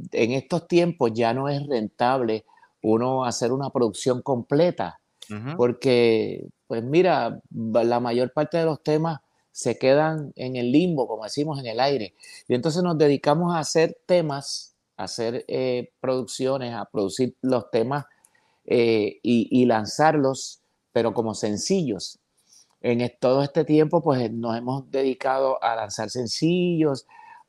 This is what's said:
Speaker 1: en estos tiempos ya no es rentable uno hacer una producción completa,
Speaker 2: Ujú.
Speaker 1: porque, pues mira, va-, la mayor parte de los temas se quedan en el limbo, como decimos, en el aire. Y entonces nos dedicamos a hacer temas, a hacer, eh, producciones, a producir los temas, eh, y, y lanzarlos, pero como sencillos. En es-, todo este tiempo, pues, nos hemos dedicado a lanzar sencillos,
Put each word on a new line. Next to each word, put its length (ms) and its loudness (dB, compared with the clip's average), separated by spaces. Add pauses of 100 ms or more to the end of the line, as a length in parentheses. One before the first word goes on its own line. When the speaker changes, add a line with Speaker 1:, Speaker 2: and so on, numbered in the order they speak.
(120)
Speaker 1:
en 200 2
estos 360 -4
tiempos 460 2
ya 180 2
no 160 -4
es 180 -6
rentable 800 -2 (380)
uno 420 0
hacer 280 -2
una 180 -4
producción 500 0
completa, 800 -2 (300)
Speaker 2:
Ujú. 260 -8
Speaker 1:
porque, 880 2 (220)
pues 160 -4
mira, 580 2 (100)
va-, 340 0
la 160 2
mayor 340 -2
parte 240 -2
de 80 0
los 160 -2
temas 380 -2 (300)
se 280 -4
quedan 580 2
en 200 -8
el 160 -2
limbo, 360 2
como 160 -8
decimos, 340 -6
en 80 -10
el 140 -4
aire. 340 -2 (340)
Y 60 0
entonces 280 0
nos 160 0
dedicamos 560 4
a 60 -2
hacer 440 0
temas, 680 -2 (240)
a 60 -8
hacer, 440 -6
eh, 420 -2 (100)
producciones, 720 -2
a 100 -8
producir 560 -2
los 300 -2
temas, 340 -2 (640)
eh, 560 2
y, 280 2
y 140 4
lanzarlos, 960 0 (320)
pero 220 0
como 200 -2
sencillos. 840 -2 (640)
En 180 2
es-, 180 -4
todo 240 4
este 220 0
tiempo, 380 4
pues, 280 2
nos 240 -4
hemos 360 -6
dedicado 760 0
a 120 0
lanzar 340 -6
sencillos, 960 0 (420)